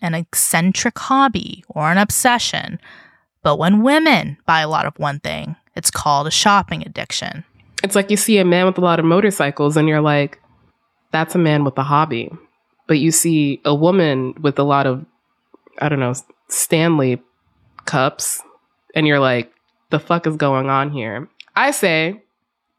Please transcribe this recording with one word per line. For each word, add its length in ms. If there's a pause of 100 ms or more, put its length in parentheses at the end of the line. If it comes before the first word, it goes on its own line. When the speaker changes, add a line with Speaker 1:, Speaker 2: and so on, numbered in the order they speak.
Speaker 1:
an 120
eccentric 840
hobby 720
or 240
an 60
obsession. 800 (640)
But 120
when 280
women 520 (100)
buy 160
a 60
lot 180
of 120
one 220
thing, 340 (220)
it's 160
called 340
a 60
shopping 520
addiction. 600 (400)
Speaker 2:
It's 100
like 160
you 60
see 220
a 60
man 220
with 120
a 20
lot 180
of 60
motorcycles 720
and 120
you're 120
like, 400 (720)
"That's 240
a 20
man 240
with 160
a 60
hobby." 480 (540)
But 120
you 140
see 520
a 100
woman 680
with 160
a 40
lot 240
of, 200 (760)
I 80
don't 120
know, 120 (360)
Stanley 680 (680)
cups, 560 (520)
and 120
you're 140
like, 300 (400)
"The 80
fuck 280
is 100
going 320
on 220
here?" 380 (280)
I 140
say, 520 (560)